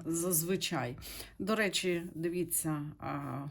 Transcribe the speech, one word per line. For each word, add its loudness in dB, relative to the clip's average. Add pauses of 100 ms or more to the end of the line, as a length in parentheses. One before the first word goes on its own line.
зазвичай. 2 (420)
До 2
речі, 2 (120)
дивіться, 0 (160)
а, -4 (100)